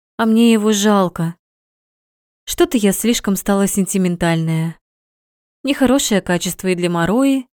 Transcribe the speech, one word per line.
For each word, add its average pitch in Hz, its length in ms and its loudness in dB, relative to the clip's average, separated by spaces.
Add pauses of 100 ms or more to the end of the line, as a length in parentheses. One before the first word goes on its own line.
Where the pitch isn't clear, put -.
(160)
А 226 80 -2
мне 226 260 4
его 214 220 2
жалко. 196 640 0 (1080)
Что-то 349 340 0
я 202 140 2
слишком 214 440 -2
стала 196 300 0
сентиментальная. 170 1120 -2 (840)
Нехорошее 262 600 0
качество 180 460 -4
и 185 60 2
для 175 140 -2
Марои, 233 640 0